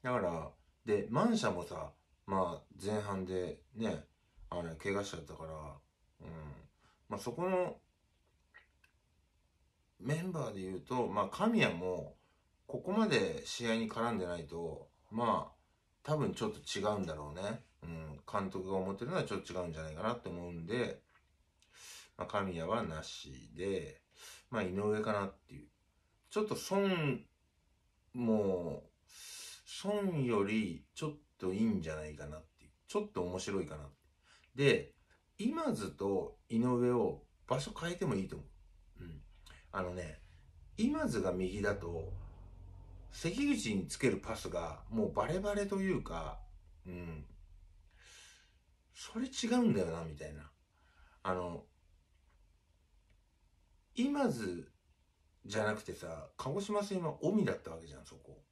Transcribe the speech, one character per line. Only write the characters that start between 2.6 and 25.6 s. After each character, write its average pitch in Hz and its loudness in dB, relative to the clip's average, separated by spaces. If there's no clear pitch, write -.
あ、 - -20
前 107 2
半 98 -2
で 90 -2
ね、 107 -2
あ 87 -4
れ、 82 -6
怪 98 -2
我 101 2
し - -6
ち - -8
ゃ - -8
っ 78 -10
た - -14
か 80 -10
ら、 80 -8
う - -18
ん。 - -10
ま 107 -4
あ、 - -4
そ 120 -4
こ 175 0
の、 180 2
メ 147 0
ン 185 -2
バ 127 -2
ー - -8
で 98 -6
言 92 -4
う - -4
と、 123 0
ま 101 2
あ、 95 2
神 214 4
谷 104 4
も、 85 -4
こ - -6
こ 180 -4
ま 220 6
で 110 2
試 120 -2
合 113 4
に 113 0
絡 113 0
ん 107 0
で 92 -2
な 87 -2
い 76 -8
と、 82 -8
ま 110 2
あ、 - -20
多 156 2
分 104 2
ち - -2
ょ 107 2
っ - 0
と - -8
違 - -4
う 101 0
ん 92 0
だ 90 -4
ろ 73 -8
う 87 -6
ね。 107 -2
う - -14
ん。 80 -8
監 101 0
督 92 -4
が 95 2
思 95 0
っ - -2
て 120 -6
る 151 -4
の 180 2
は 151 2
ち 107 -4
ょ 95 -2
っ - -4
と - -10
違 90 -2
う 90 -2
ん 85 -4
じ 78 -6
ゃ 80 -6
な 78 -6
い 76 -10
か 82 -6
な 113 0
っ 120 -4
て 95 -8
思 87 -6
う - -8
ん 82 -8
で、 110 -2
ま - -4
あ、 - -12
神 98 2
谷 82 -2
は 107 2
な 78 -4
し 64 -12
で、 87 -2
ま 113 0
あ、 101 2
井 90 0
上 104 2
か 107 2
な 98 2
っ 98 -8
て - -20
い - -16